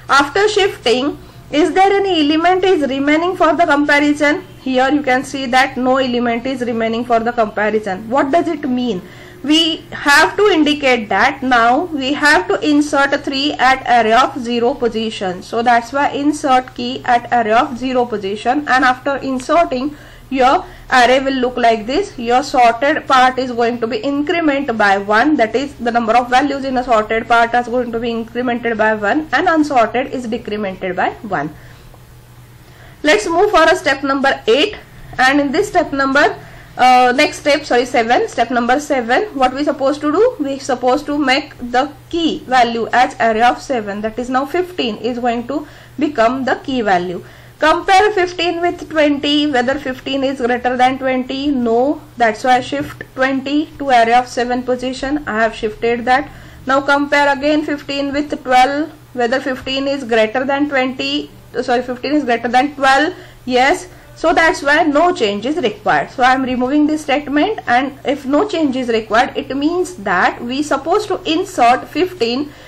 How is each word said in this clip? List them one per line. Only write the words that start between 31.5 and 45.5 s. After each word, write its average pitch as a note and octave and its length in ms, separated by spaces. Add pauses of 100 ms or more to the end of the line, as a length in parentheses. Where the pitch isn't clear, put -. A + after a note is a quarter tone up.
Let's F#4 260
move F4 220
for D#4+ 140
a E4 120
step C#4+ 280
number C4+ 420
eight, C#4+ 320 (400)
and C#4 240
in C#4+ 100
this G4+ 160
step E4+ 240
number, C#4 460 (400)
uh, B3+ 360
next F4 260
step, D4 260
sorry, B3+ 200
seven, C4 440
step B3 200
number B3 300
seven, C4 440 (140)
what B3+ 160
we D4 120
supposed C#4+ 340
to D4 140
do? A#4+ 260
We C#4 200
supposed B3+ 480
to D4 100
make C#4 420
the B3 320 (180)
key D#4+ 360
value A#3 480
as B3+ 260
array A3+ 220
of B3+ 200
seven, G#3 400
that A3 160
is B3 120
now C4 160
fifteen D#4 500
is A#3+ 240
going A#3+ 280
to D4+ 200 (320)